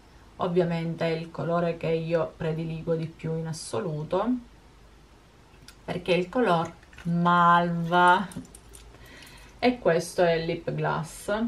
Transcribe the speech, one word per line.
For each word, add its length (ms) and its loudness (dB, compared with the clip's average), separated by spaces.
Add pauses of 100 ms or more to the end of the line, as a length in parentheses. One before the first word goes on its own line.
(360)
ovviamente 720 0
è 40 0
il 200 -6
colore 460 -2
che 140 -4
io 460 0
prediligo 600 -4
di 100 -4
più 320 -8
in 80 -6
assoluto, 840 -4 (1600)
perché 300 -2
è 20 4
il 120 0
color 440 2 (300)
malva, 1200 4 (1300)
e 180 2
questo 460 2
è 80 6
il 140 -2
lip 260 -4
gloss, 600 -4 (160)